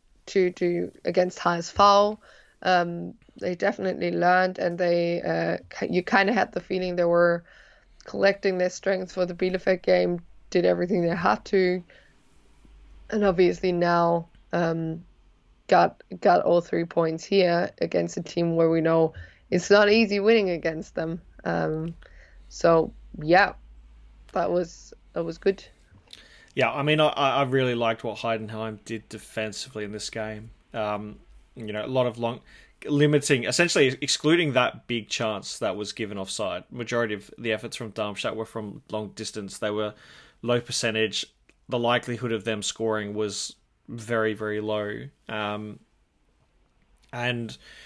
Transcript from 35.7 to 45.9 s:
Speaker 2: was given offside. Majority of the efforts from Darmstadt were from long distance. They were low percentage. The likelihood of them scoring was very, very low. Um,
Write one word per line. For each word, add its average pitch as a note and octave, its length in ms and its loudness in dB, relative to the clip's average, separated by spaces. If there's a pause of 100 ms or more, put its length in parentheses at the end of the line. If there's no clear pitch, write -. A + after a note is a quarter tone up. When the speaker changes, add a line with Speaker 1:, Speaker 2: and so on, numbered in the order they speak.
Speaker 2:
was G2+ 160 -8
given G#2 260 -8
offside. F#2+ 520 -6
Majority A#2+ 440 -2
of G2 220 -12
the A2+ 160 -2
efforts G#2+ 240 -6
from A2+ 140 -10
Darmstadt G#2 460 -6
were A2 100 -6
from G#2+ 440 -10
long G#2+ 200 -6
distance. G#2 480 -10
They A2 120 -2
were G#2 240 -4 (480)
low A#2+ 180 0
percentage. A2 640 -2 (420)
The B2 100 -2
likelihood A#2+ 540 -2
of G#2 120 -4
them G#2+ 180 -4
scoring G#2+ 520 -4
was G#2 400 -6 (340)
very, A2 460 -2
very G#2+ 260 -4
low. G#2+ 440 -6 (240)
Um, G#2+ 500 -6 (1300)